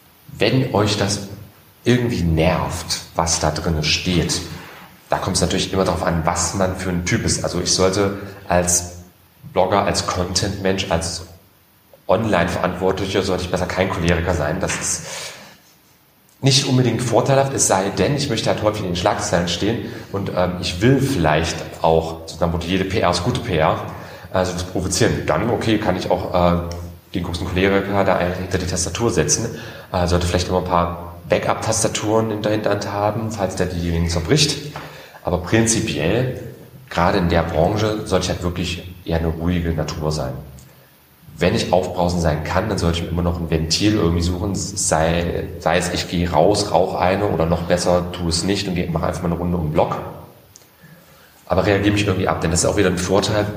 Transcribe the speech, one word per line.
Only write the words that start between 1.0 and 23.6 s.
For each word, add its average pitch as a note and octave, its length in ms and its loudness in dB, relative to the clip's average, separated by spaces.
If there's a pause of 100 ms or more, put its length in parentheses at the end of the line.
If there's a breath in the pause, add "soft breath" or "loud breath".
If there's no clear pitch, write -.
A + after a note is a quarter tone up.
irgendwie A#2+ 380 2
nervt, D#2+ 800 0 (120)
was E2 240 0
da D#2 120 2
drinne D#2 340 -2
steht, E2+ 560 0 (680 loud breath)
da D2 100 0
kommt's F2+ 220 -2
natürlich F2+ 320 0
immer F#2+ 140 2
darauf F2 180 0
an, E2+ 220 0
was E2+ 300 0
man F#2 200 0
für - 140 -4
ein F2 160 -2
Typ A2 180 0
ist. E2+ 220 -2
Also E2+ 160 -2
ich F2+ 120 0
sollte G2 440 2 (320 loud breath)
als F2 540 0 (500)
Blogger, F#2+ 320 4
als E2+ 220 -2
Content-Mensch, F#2+ 840 -2
als - 360 -2 (840)
Online-Verantwortlicher F#2 1120 0
sollte F2+ 220 -2
ich F2 60 -6
besser F2+ 140 0
kein F#2 240 0
Choleriker E2+ 440 0
sein. D#2 260 -2
Das E2+ 160 -2
ist - 300 -6 (1400 loud breath)
nicht C3 220 4
unbedingt B2+ 380 2
vorteilhaft, C3+ 500 4
es G2+ 140 2
sei G2 220 2
denn, G2 260 2
ich - 120 -2
möchte A2 220 -2
halt F#2 140 0
häufig G#2+ 180 0
in G2 60 -4
den F2 80 -2
Schlagzeilen F2 520 0
stehen - 440 -2 (200 loud breath)
und, G2 240 -4
ähm, F2+ 240 0
ich - 220 -4
will C3 180 6
vielleicht E2 560 2 (280)
auch, E2 420 2
so - 80 -14
nach F2 140 -2
dem E2 60 0
Motto, E2 120 -2
jede F#2 180 0
P A2 160 -2
R F2 120 2
ist F2 120 0
gute A2+ 180 -2
P F2+ 160 -2
R, E2+ 220 2 (540 loud breath)